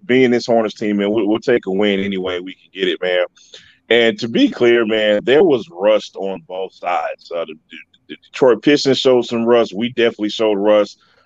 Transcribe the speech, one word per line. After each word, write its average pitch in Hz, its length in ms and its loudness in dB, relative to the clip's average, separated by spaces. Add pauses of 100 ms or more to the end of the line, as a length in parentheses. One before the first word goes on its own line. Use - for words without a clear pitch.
being 127 260 2
this 127 160 -2
Hornets 113 280 0
team, 104 220 -2
man, 101 140 0
we'll, 104 180 -2
we'll 110 100 0
take 120 260 0
a 95 60 -6
win 98 300 0
anyway 92 380 -6
we 92 160 -14
can - 180 -20
get 92 160 -4
it, 80 120 -6
man. 90 240 0 (640)
And 113 300 2
to 120 80 -6
be 135 220 0
clear, 120 360 2
man, 107 380 0
there 139 220 4
was 117 260 0
rust 101 460 0
on 95 240 -8
both 92 320 -10
sides. 80 600 -8
Uh, 82 120 -6
the, 78 80 -16 (180)
the, 82 60 -20 (320)
the 78 120 -14
Detroit 120 400 0
Pistons 143 360 2
showed 127 240 2
some 117 240 -4
rust. 117 280 2
We 120 200 -6
definitely 113 340 -2
showed 107 280 -2
rust. 104 440 0 (260)